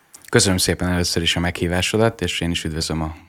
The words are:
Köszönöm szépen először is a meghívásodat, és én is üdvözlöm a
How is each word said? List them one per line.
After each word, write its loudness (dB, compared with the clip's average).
Köszönöm 4
szépen 0
először 0
is 0
a 0
meghívásodat, 0
és -2
én -2
is -4
üdvözlöm -4
a -6